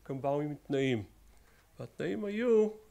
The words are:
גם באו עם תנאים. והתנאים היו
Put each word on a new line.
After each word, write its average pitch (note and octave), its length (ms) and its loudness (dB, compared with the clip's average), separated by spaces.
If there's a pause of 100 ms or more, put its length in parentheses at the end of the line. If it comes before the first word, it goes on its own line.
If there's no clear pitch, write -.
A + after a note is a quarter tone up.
גם C3+ 120 -6
באו C#3+ 200 0
עם D3 140 -4
תנאים. C3+ 500 0 (760)
והתנאים F#3+ 440 -6
היו G#3+ 440 4 (220)